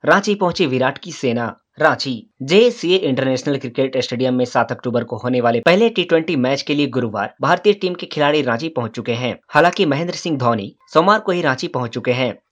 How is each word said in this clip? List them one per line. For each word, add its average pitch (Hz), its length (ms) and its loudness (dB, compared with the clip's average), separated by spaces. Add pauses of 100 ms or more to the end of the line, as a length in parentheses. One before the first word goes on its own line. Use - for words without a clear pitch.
रांची 196 320 2
पहुंची 180 300 0
विराट 131 320 0
की - 140 -16
सेना। 117 440 -4 (240)
रांची, 131 420 0 (200)
जेसीए 185 560 2
इंटरनेशनल 131 600 -2
क्रिकेट 131 400 -2
स्टेडियम 127 360 -2
में 127 120 2
सात - 260 0
अक्टूबर 120 320 -4
को 113 140 -8
होने 123 240 -2
वाले 117 200 2
पहले 196 280 4
टी 208 140 -2
ट्वेंटी 165 340 0
मैच 131 240 0
के 151 140 -2
लिए 143 120 0
गुरुवार 113 540 -4
भारतीय 180 320 2
टीम 185 200 -2
के 170 120 -10
खिलाड़ी 151 360 2
रांची 123 280 -2
पहुंच 117 220 -6
चुके 120 220 -6
हैं। 113 240 -4 (120)
हालांकि 175 360 4
महेंद्र 165 300 -2
सिंह 160 220 -4
धोनी 117 380 -2 (180)
सोमवार 196 260 4
को 214 120 -4
ही 175 100 0
रांची 151 260 -2
पहुंच 123 260 -6
चुके 123 180 -2
हैं। 123 220 0 (180)